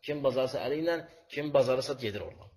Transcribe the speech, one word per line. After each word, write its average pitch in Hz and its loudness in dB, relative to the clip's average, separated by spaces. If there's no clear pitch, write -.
kim 147 -6
bacarsa 131 0
əli 139 -2
ilə, 165 0
kim 147 -4
bacarsa 131 4
gedir 104 -4
oradan. - -14